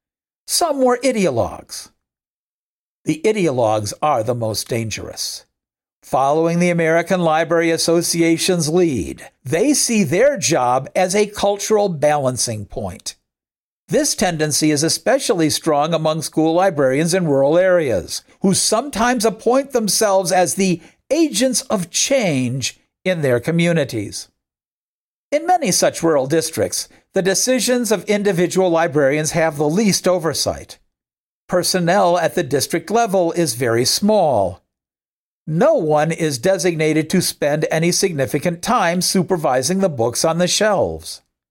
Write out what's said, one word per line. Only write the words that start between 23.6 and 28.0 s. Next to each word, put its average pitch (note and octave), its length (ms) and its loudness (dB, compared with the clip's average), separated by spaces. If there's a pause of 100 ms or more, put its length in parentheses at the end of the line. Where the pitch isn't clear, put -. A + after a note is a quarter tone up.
In D#4+ 160 -2
many E4+ 240 2
such D#3 320 0
rural D3 240 2
districts, C#3 600 -2 (260)
the F#3+ 80 0
decisions A#3 680 0
of F#3 120 -2